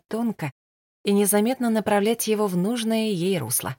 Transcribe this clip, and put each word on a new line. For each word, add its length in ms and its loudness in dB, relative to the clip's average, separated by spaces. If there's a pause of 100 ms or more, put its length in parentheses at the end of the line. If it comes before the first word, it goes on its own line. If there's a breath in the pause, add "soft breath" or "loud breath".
тонко 440 -4 (520)
и 80 2
незаметно 580 2
направлять 560 0
его 200 0
в 100 -2
нужное 540 0
ей 280 0
русло. 400 -4